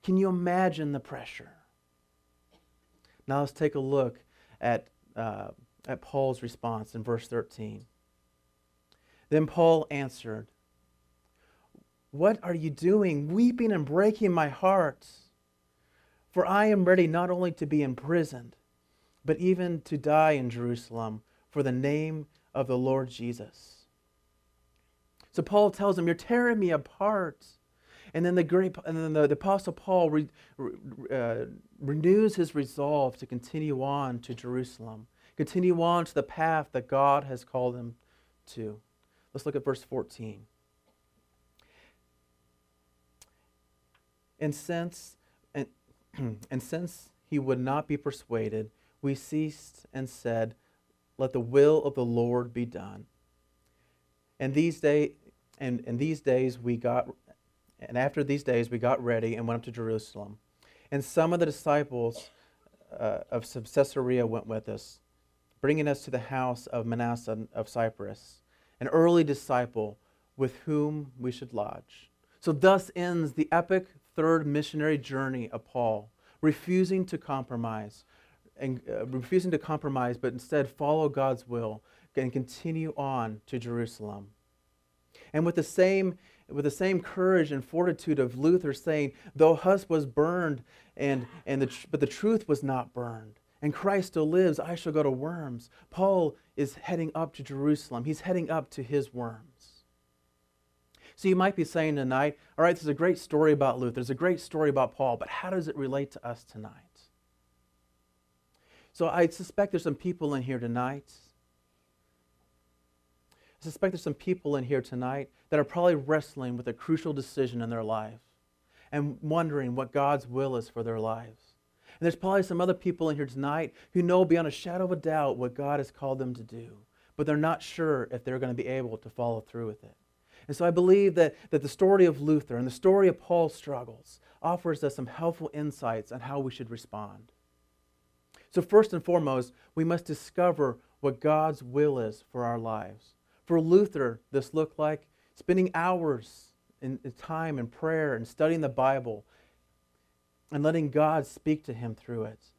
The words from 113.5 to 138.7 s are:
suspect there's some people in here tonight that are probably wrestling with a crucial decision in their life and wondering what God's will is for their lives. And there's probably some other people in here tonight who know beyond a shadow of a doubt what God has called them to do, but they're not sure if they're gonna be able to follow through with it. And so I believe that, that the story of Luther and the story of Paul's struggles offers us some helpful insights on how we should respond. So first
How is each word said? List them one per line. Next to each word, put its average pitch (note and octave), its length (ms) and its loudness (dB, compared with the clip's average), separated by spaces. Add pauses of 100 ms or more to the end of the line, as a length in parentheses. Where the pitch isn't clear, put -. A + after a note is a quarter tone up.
suspect F3+ 280 -2
there's E3+ 100 -8
some D3+ 100 -4
people E3 440 -2
in C3 80 -2
here B2+ 180 0
tonight B2+ 480 -6 (180)
that D3+ 100 2
are D3 60 4
probably F3 300 4
wrestling C#3 600 -2
with B2 120 -6
a A#2 60 -6
crucial D#3+ 400 -4
decision B2+ 480 -4
in A#2 80 -4
their A#2 120 -4
life A2 380 -4 (720)
and D3 300 -2
wondering D3+ 520 0
what B2+ 160 -4
God's C#3+ 360 0
will C3 300 -2
is A2+ 120 -6
for A#2 140 -8
their A2+ 180 -4
lives. A2+ 540 -8 (440)
And E3 80 -6
there's E3+ 100 0
probably F#3+ 260 2
some F#3 180 -2
other F3+ 140 2
people F3 360 -2
in D3 60 -2
here C#3+ 100 -4
tonight C#3+ 460 -4 (200)
who F3+ 100 2
know F3+ 220 6
beyond E3 240 2
a - 20 -2
shadow F3+ 340 -6
of F3+ 80 -2
a E3+ 40 0
doubt D3 400 0
what B2 180 -4
God C#3+ 260 -2
has C3 100 -8
called C3+ 280 -4
them B2+ 160 -4
to A#2+ 80 -14
do, A2+ 360 -16 (380)
but D3+ 100 -2
they're D3+ 100 2
not D#3 260 0
sure D3+ 480 -2
if B2 140 -8
they're B2+ 140 -4
gonna B2+ 160 -2
be A#2+ 120 -4
able B2+ 320 -4
to A2 120 -16
follow A#2 300 -2
through A#2 260 -10
with G#2+ 180 -10
it. - 100 -20 (520)
And C#3+ 100 -6
so E3+ 100 0
I E3+ 40 4
believe F#3 440 6
that, D#3+ 220 4 (140)
that D3 120 2
the C#3 60 -8
story F#3+ 360 6
of D3 160 4
Luther D3 360 2
and B2 100 -2
the B2 60 -4
story F#3+ 360 6
of F3+ 100 2
Paul's E3+ 360 0
struggles B2 640 -12 (220)
offers E3+ 420 -2
us C#3 100 0
some C3 120 -6
helpful E3 480 -4
insights B2 580 -4
on B2 80 -12
how C#3 180 -6
we C3 120 -4
should A#2+ 200 -12
respond. G#2+ 640 -14 (1160)
So F#3 100 2
first G#3+ 320 6